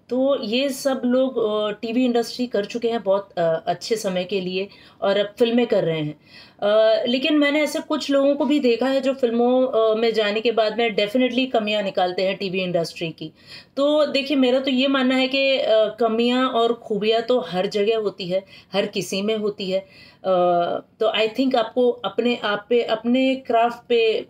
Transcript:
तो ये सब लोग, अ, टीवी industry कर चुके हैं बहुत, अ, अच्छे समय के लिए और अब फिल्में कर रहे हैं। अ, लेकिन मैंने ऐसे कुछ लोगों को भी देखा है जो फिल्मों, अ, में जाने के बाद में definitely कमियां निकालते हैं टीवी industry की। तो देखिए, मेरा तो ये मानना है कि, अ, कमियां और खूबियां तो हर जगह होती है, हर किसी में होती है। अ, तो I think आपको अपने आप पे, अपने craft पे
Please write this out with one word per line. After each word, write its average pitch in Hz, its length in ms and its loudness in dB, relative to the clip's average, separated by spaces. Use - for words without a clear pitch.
तो 262 340 0
ये 240 260 0
सब 254 360 -4
लोग, 254 340 0
अ, 214 320 -2
टीवी 226 340 -2
industry 240 420 -2
कर 208 180 -2
चुके 233 240 -4
हैं 226 140 -4
बहुत, 196 260 0
अ, 165 280 0
अच्छे 175 300 -4
समय 185 280 -2
के 190 160 -4
लिए 185 280 -6
और 196 140 2
अब 202 220 -2
फिल्में 240 280 2
कर 214 180 2
रहे 160 160 -2
हैं। 147 200 -8
अ, 220 440 4
लेकिन 269 320 0
मैंने 285 240 2
ऐसे 294 180 -2
कुछ - 300 -4
लोगों 277 240 4
को 294 100 -2
भी 285 160 2
देखा 240 260 2
है 269 140 2
जो 262 140 0
फिल्मों, 247 520 2
अ, 220 280 2
में 226 180 2
जाने 208 280 0
के 233 120 2
बाद 214 260 0
में 233 180 0
definitely 247 540 0
कमियां 208 340 0
निकालते 185 380 -2
हैं 190 140 -2
टीवी 190 260 -4
industry 170 480 -4
की। 160 220 -14
तो 294 300 2
देखिए, 269 300 -2
मेरा 254 240 2
तो 269 100 -2
ये 262 180 2
मानना 262 260 2
है 262 140 0
कि, 269 300 0
अ, 220 420 2
कमियां 240 460 0
और 233 260 0
खूबियां 220 500 -2
तो 247 180 0
हर 180 260 -2
जगह 208 300 0
होती 202 320 -6
है, 190 160 -2
हर 196 140 0
किसी 190 360 -4
में 220 140 0
होती 208 340 -4
है। 190 120 -2
अ, 190 60 0
तो 220 180 2
I 220 100 2
think 254 280 0
आपको 240 340 2
अपने 240 540 -2
आप 208 260 -4
पे, 240 120 4
अपने 247 520 0
craft 240 540 -2
पे 226 420 2